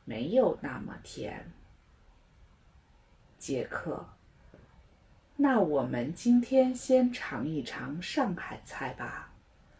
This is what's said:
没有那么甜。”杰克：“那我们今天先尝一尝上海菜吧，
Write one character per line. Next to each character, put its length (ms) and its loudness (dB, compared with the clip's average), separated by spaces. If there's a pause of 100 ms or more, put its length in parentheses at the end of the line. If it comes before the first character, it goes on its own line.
没 300 -4
有 260 4
那 180 -6
么 240 -10
甜。” 480 -10 (1900)
杰 260 -2
克 400 -6 (1300)
：“那 240 4
我 220 2
们 320 -2
今 260 6
天 340 4
先 380 4
尝 340 -6
一 180 -2
尝 360 -8
上 360 -2
海 280 -10
菜 300 -8
吧， 400 -10 (460)